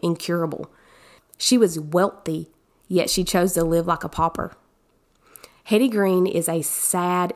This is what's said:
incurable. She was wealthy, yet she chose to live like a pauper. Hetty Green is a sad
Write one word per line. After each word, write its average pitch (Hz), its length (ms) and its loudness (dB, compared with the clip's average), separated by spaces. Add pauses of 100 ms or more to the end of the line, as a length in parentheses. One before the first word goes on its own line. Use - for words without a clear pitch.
incurable. 170 680 -4 (680)
She - 200 2
was 180 220 4
wealthy, 160 680 -2 (400)
yet 180 200 2
she 185 140 0
chose 180 300 0
to 170 100 0
live 165 240 2
like 170 160 -2
a 156 60 -8
pauper. - 420 -4 (1120)
Hetty 226 240 2
Green 190 400 2
is - 220 -2
a 165 120 -2
sad 180 760 -2